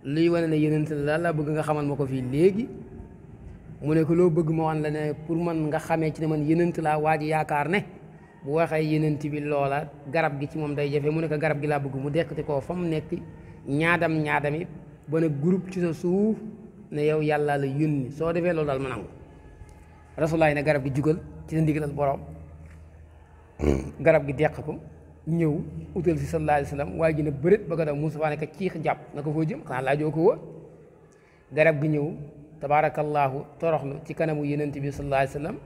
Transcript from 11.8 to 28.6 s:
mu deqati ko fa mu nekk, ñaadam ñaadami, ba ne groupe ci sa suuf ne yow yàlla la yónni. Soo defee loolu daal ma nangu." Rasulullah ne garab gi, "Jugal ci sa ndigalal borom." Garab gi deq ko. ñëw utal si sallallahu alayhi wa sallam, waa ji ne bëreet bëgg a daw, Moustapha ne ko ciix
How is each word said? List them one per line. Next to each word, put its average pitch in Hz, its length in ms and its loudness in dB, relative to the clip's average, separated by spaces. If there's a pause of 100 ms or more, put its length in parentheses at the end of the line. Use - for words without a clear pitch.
mu 135 140 -4
deqati 151 340 -2
ko 139 180 -2
fa - 120 -8
mu 180 140 -2
nekk, 156 240 -2 (560)
ñaadam 160 460 2 (100)
ñaadami, 147 420 0 (420)
ba 151 120 0
ne 165 100 2
groupe 175 420 0
ci 185 100 -4
sa 170 120 0
suuf 196 440 0 (540)
ne 147 100 -2
yow 151 200 2
yàlla 147 360 2
la 139 80 0
yónni. 139 460 0
Soo 156 200 -2
defee 170 220 2
loolu 156 140 0
daal 135 120 0
ma 135 100 -4
nangu." 104 180 -6 (1080)
Rasulullah 156 360 4
ne 147 100 0
garab 147 220 2
gi, 143 100 -2
"Jugal 156 240 2 (280)
ci 156 80 -6
sa 160 60 2
ndigalal 151 300 0
borom." 143 280 0 (1800)
Garab 151 260 6
gi 139 60 -2
deq 147 320 0
ko. 147 100 -6 (520)
ñëw 160 260 2 (420)
utal 165 220 2
si 143 80 -2
sallallahu 151 320 2
alayhi 143 140 0
wa 143 60 -4
sallam, 151 220 -4
waa 160 140 4
ji 151 100 0
ne 151 80 0
bëreet 180 360 4
bëgg 160 140 -2
a 160 40 2
daw, 147 100 -2
Moustapha 151 340 -2
ne 147 80 -2
ko 147 80 -4 (120)
ciix 185 160 -2 (100)